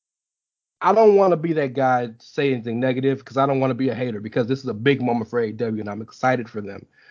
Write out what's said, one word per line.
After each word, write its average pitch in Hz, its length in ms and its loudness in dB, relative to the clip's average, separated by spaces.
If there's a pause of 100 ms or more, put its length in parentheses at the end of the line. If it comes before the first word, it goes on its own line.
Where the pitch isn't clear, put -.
(800)
I 180 120 4
don't 214 220 8
wanna 190 220 6
be 165 180 -2
that 139 180 -2
guy 127 360 0
to 113 100 -18
say 143 340 -2
anything 117 280 -4
negative, 131 440 -2
'cause 113 120 -10
I 135 100 2
don't 135 140 0
wanna 131 140 0
be 131 160 -2
a 110 40 -4
hater, 113 260 -6
because 110 280 -4
this 135 100 -2
is 131 80 -12
a 117 80 -4
big 120 260 2
moment 120 300 -2
for 120 100 -2
A 113 60 0
E 107 60 -6
W, 110 280 -6
and 104 80 -10
I'm 104 140 -8
excited 123 480 -2
for 107 100 -10
them. 98 240 -12 (260)